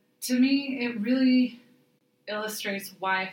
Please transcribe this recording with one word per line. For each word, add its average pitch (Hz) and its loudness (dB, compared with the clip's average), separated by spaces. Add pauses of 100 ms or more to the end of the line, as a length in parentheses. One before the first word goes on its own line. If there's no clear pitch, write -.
(240)
to 247 -2
me, 262 2
it 240 -6
really 254 4 (680)
illustrates 208 -8
why 190 -2